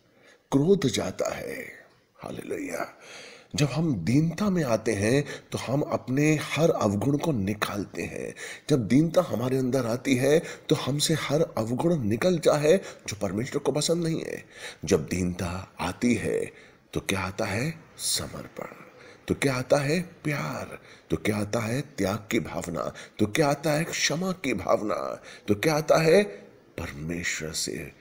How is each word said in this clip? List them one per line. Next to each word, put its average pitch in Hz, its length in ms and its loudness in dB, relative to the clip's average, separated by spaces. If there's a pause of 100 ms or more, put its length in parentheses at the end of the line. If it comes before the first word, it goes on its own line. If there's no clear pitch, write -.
(520)
क्रोध 156 340 4
जाता 92 480 -2
है। - 320 -10 (560)
हालेलुया। - 760 -8 (600)
जब 147 100 2
हम 147 280 0
दीनता 151 560 2
में 175 140 2
आते 113 280 0
हैं 110 320 2 (280)
तो 110 60 -4
हम 135 220 0
अपने 147 640 2
हर 165 280 2
अवगुण 107 480 2
को 165 140 0
निकालते 101 720 -2
हैं। - 320 -6 (360)
जब 127 180 4
दीनता 160 340 6
हमारे 127 360 0
अंदर 127 280 0
आती 120 280 2
है 139 280 4 (260)
तो - 60 8
हमसे 147 400 0
हर 147 260 0
अवगुण 127 560 0
निकल 123 420 2
जाए 151 420 6 (280)
जो 104 140 -6
परमेश्वर 104 360 -2
को 143 140 2
पसंद 165 320 0
नहीं 160 160 0
है। 50 240 -8 (400)
जब 78 200 2
दीनता 90 760 -4
आती 92 340 0
है 57 380 -2 (420)
तो 76 60 -2
क्या 95 200 -2
आता 98 240 -4
है? 117 300 -4 (240)
समर्पण। - 680 -6 (640)
तो 95 60 2
क्या 135 200 0
आता 127 220 0
है? 147 240 2
प्यार। 147 800 -6 (320)
तो 82 60 2
क्या 104 200 0
आता 104 240 0
है? 113 200 -2
त्याग 98 380 -2 (120)
की 117 100 2
भावना। 80 520 -6 (260)
तो 107 80 4
क्या 143 220 2
आता 147 220 0
है? 151 140 0
क्षमा - 480 -2
की 127 220 -4
भावना। 73 640 -2 (280)
तो 104 60 6
क्या 151 200 0
आता 151 240 4
है? 160 240 6 (560)
परमेश्वर 80 720 -6
से, - 480 -6